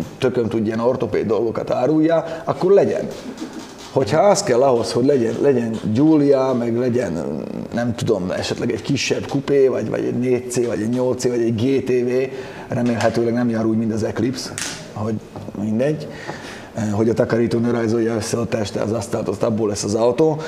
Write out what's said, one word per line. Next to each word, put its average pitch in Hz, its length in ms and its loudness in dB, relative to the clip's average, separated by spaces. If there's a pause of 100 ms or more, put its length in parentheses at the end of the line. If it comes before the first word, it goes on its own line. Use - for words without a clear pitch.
(180)
tököm 120 300 0
tud 110 180 0
ilyen 113 140 -2
ortopéd 113 460 0
dolgokat 107 440 -2
áruljál, 156 760 2
akkor 175 260 0
legyen. 175 380 4 (840)
Hogyha 139 280 2
az 196 220 4
kell 123 200 2
ahhoz, 120 300 2
hogy 123 120 2
legyen, 120 360 2
legyen 117 360 2 (160)
Giulia, 139 680 4
meg 117 180 0
legyen, 85 640 -2 (320)
nem 120 200 -2
tudom, 92 360 0
esetleg 120 420 -2
egy 107 100 -4
kisebb 117 440 -2
kupé, 139 400 4
vagy, 113 240 0
vagy 117 140 -2
egy 123 140 -2
négy 123 320 0
C, 120 160 0
vagy 104 160 -2
egy 110 60 0
nyolc 127 320 0
C, 131 80 0
vagy 123 120 0
egy 117 140 2
G 123 300 2
T 127 60 -2
V, 123 420 0 (420)
remélhetőleg 117 580 2
nem 120 160 0
jár 110 160 0
úgy, 110 120 2
mint 113 160 0
az 107 100 -2
Eclipse, 110 500 -2 (400)
hogy 110 220 -4 (460)
mindegy, 120 480 -2 (840)
hogy 113 160 2
a 113 60 2
takarítónő 117 560 2
rajzolja 117 440 0
össze 107 240 -2
a 113 80 -2
teste 107 340 -4
az 110 120 0
asztalt, 107 360 -4
azt 95 140 -4
abból 113 260 0
lesz 104 160 -4
az 104 100 0
autó, 135 540 2